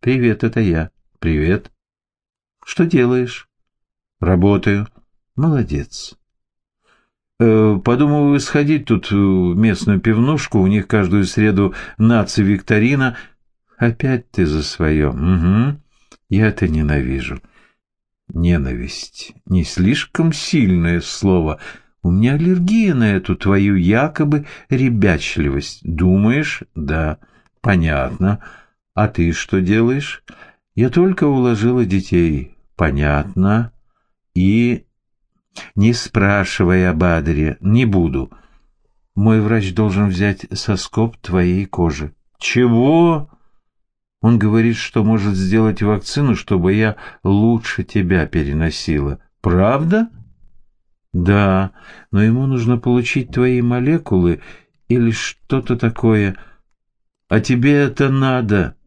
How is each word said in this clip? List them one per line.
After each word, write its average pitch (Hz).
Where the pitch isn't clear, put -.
Привет, 120
это 113
я. 82
Привет. 82
Что -
делаешь? 123
Работаю. 101
Молодец. -
Э, 110
подумываю 143
сходить 147
тут 110
в 95
местную 101
пивнушку, 117
у 92
них 101
каждую 101
среду 101
наци-викторина. 113
Опять 120
ты 92
за 76
свое. 78
Мгм. 90
Я 104
это 104
ненавижу. 67
Ненависть 73
не 92
слишком 147
сильное 87
слово. 87
У 87
меня 113
аллергия 185
на 113
эту 95
твою 98
якобы 147
ребячливость. 92
Думаешь? 98
Да. 78
Понятно. 82
А 104
ты 85
что -
делаешь? 113
Я 120
только 180
уложила 123
детей. 87
Понятно. 85
И 110
не 107
спрашивай 98
об 80
Адре. 78
Не 113
буду. 80
Мой 110
врач 104
должен 101
взять 95
соскоб 110
твоей 90
кожи. 76
Чего? 143
Он 113
говорит, 113
что -
может 104
сделать 101
вакцину, 107
чтобы 92
я 107
лучше 107
тебя 90
переносила. 73
Правда? 143
Да, 95
но 98
ему 120
нужно 123
получить 123
твои 123
молекулы 120
или 117
что-то -
такое. 110
А 107
тебе 127
это 139
надо 127